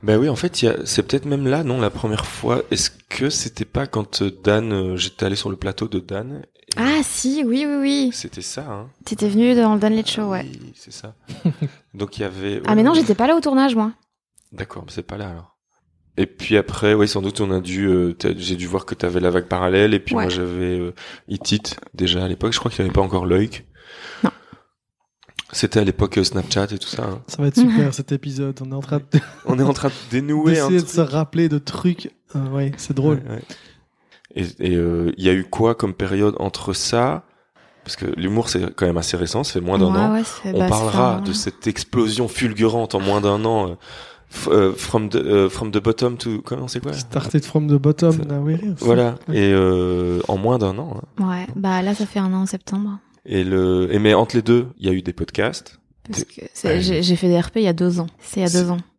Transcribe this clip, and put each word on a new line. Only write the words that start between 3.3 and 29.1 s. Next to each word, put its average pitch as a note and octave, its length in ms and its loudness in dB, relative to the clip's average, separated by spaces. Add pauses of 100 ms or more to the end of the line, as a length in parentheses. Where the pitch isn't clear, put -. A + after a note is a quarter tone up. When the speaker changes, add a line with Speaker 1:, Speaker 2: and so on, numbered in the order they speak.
Speaker 1:
c'était - 340 -6
pas C3+ 220 -4
quand, - 340 -4
euh, G2+ 100 0 (140)
Dan, G#2+ 300 4
euh, F#2 240 -2
j'étais F#2 260 -4
allé G2 100 0
sur G2 140 -6
le F#2+ 80 -6
plateau G2 320 -6
de G2 100 -4
Dan G#2 440 -8
et - 340 -20
Speaker 2:
Ah C#4 260 0
si, C4+ 400 -4
oui, B3+ 240 0
oui, C#4+ 140 -2
oui. C#4 320 0
Speaker 1:
C'était - 300 -12
ça, C#3+ 280 -12
hein. G#2+ 180 -10 (180)
Speaker 2:
T'étais G#3 240 -2
venu A#3+ 240 4
dans A3+ 180 6
le G#3 80 2
Dan G#3+ 160 4
Late A3 140 -2
Show, - 140 -4
Speaker 1:
Ah G#3 40 -4
Speaker 2:
ouais. F#3 180 -6
Speaker 1:
oui, B2 280 -18
c'est - 180 -20
ça. - 220 -18 (400)
<laughs> - 400 -10
Donc G2+ 240 -8
il - 20 -8
y G#2 40 -2
avait, F#2+ 420 -4
Speaker 2:
Ah G#3+ 80 4
mais G#3+ 80 6
Speaker 1:
ouais. A#3+ 40 6
Speaker 2:
non, D#4 60 6
j'étais A#3+ 220 4
pas A3+ 120 2
là D#4+ 80 4
au E4 60 2
tournage, C4+ 360 2
moi. A3 160 0 (600)
Speaker 1:
D'accord, G2+ 320 -12
mais - 100 -18
c'est - 120 -8
pas F#2+ 100 -12
là G2+ 140 -10
alors. E2+ 260 -16 (640)
Et G2 80 2
puis - 320 0
après, G#2 340 2
oui, G#2 160 4
sans G2+ 140 -2
doute, G2+ 180 -4
on G2 100 0
a F#2 100 0
dû, F#2 280 -2
euh, F2+ 240 4
t'as, - 240 -4
j'ai F2+ 200 -4
dû F2+ 100 -8
voir F#2 180 -4
que - 100 -8
t'avais F2+ 260 -2
la F2+ 100 4
vague F2 160 0
parallèle, F#2+ 480 4
et G2 60 2
puis - 140 -4
Speaker 2:
Ouais. - 100 0
Speaker 1:
moi F2+ 60 0
j'avais, F2+ 480 -2
euh, F2 160 -6 (340)
Hit - 220 -6
It - 260 -4 (180)
déjà F2+ 280 0
à F#2 60 -2
l'époque. G2+ 240 -2
Je - 60 -2
crois A#2 120 -2
qu'il - 140 -2
n'y F#2 60 0
avait - 40 -8
pas G2 60 6
encore F#2 240 0
Loïc. F#2 400 0 (580)
Speaker 2:
Non. - 80 0 (1200)
Speaker 1:
C'était - 280 2
à G#2 40 4
l'époque, G#2 340 0
euh, F#2+ 60 4
Snapchat G2 480 -2
et G2 60 -8
tout - 100 -10
ça, - 160 -6
hein. G#2 240 -8
Speaker 3:
Ça - 120 -10
va C#3+ 80 2
être C#3 120 2
super A3 340 4
Speaker 2:
<laughs> - 0 -
Speaker 3:
cet - 180 -8
épisode. C#3 520 -6
On C3 80 -10
est - 20 -8
en C#3 60 -6
train C3+ 180 -2
de C#3 60 -4 (420)